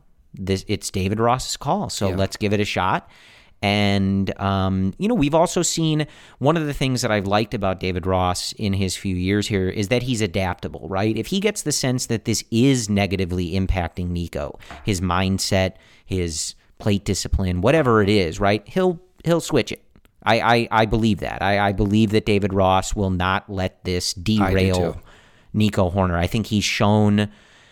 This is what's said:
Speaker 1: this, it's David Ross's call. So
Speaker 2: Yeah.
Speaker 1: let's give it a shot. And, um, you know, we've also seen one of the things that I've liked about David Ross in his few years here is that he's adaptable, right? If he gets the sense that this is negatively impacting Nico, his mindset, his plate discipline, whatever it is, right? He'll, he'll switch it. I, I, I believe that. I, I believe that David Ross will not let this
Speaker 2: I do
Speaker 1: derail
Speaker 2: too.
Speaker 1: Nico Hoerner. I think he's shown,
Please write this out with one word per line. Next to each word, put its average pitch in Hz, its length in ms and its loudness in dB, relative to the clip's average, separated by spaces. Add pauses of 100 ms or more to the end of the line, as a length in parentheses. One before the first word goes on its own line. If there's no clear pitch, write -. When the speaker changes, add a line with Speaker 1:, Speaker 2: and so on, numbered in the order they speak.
(320)
Speaker 1:
this, 95 360 -4
it's - 240 -4
David 98 280 -2
Ross's 120 380 0
call. 165 320 -4
So 101 200 -2
Speaker 2:
Yeah. 92 80 -2
Speaker 1:
let's 95 200 -2
give 104 160 -2
it 104 60 2
a 104 60 0
shot. 98 440 -2 (520)
And, 98 800 2
um, 95 600 0
you 196 100 0
know, 247 60 0
we've 143 200 2
also 175 280 2
seen 156 440 0 (300)
one 143 180 2
of 160 100 -2
the 143 80 -4
things 131 280 -2
that 117 100 0
I've 104 160 0
liked 107 260 0
about 98 280 -4
David 90 240 -4
Ross 92 480 0
in 101 180 -4
his 95 240 -2
few 92 220 -4
years 98 320 0
here 95 180 0
is 98 220 -2
that 123 140 0
he's 123 180 -2
adaptable, 90 640 -4
right? 101 300 -2
If 110 100 -4
he 196 140 -2
gets 208 220 -2
the 151 100 -2
sense 127 320 -2
that 113 180 -2
this 113 180 -2 (100)
is 120 380 4
negatively 92 640 0
impacting 90 600 -2
Nico, 85 460 -6 (280)
his 95 160 0
mindset, 95 720 0 (320)
his 87 500 -4 (220)
plate 101 260 0
discipline, 92 560 -2
whatever 120 420 4
it 98 60 2
is, 95 320 2
right? 101 260 0
He'll, 185 320 0 (280)
he'll 165 160 2
switch 117 320 0
it. - 100 -14 (400)
I, 113 160 2
I, 117 320 2
I 113 140 4
believe 110 340 2
that. 58 220 -8
I, 101 180 0
I 101 140 2
believe 104 380 2
that 107 140 0
David 101 280 2
Ross 95 420 2
will 101 140 0
not 92 400 0
let 95 340 -6
this 90 340 -4
Speaker 2:
I 90 40 -12
do 107 160 0
Speaker 1:
derail 92 560 2
Speaker 2:
too. - 60 -14 (520)
Speaker 1:
Nico 104 380 2
Hoerner. 90 260 2
I 85 120 2
think 107 180 -2
he's 104 180 0
shown, 104 640 2 (420)